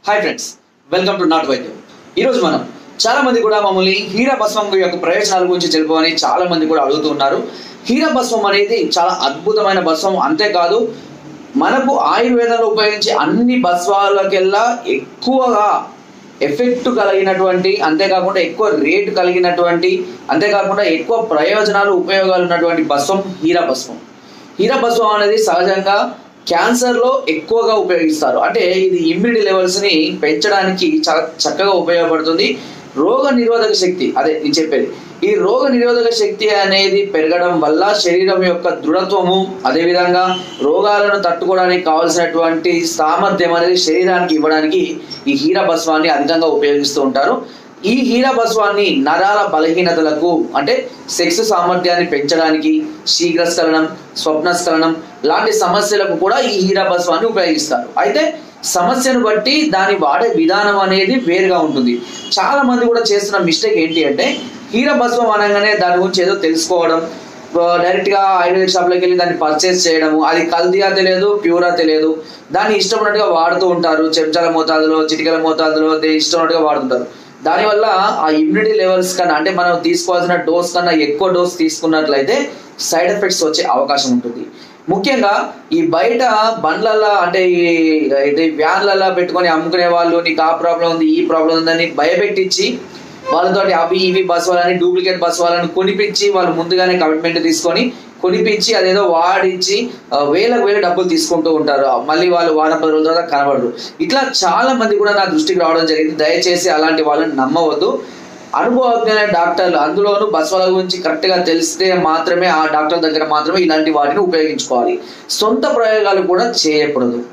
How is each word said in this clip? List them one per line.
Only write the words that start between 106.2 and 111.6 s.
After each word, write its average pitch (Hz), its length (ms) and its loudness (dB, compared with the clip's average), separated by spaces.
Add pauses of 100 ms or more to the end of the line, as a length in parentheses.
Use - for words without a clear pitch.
అలాంటి 156 320 2
వాళ్ళని 151 340 0
నమ్మవద్దు. 151 640 0 (520)
అనుభవజ్ఞులైన 233 760 0
డాక్టర్లు, 170 460 0
అందులోనూ 202 500 0
బస్వాల 185 480 0
గురించి 185 240 -2
కరెక్ట్గా 180 380 -2
తెలిస్తే 170 580 0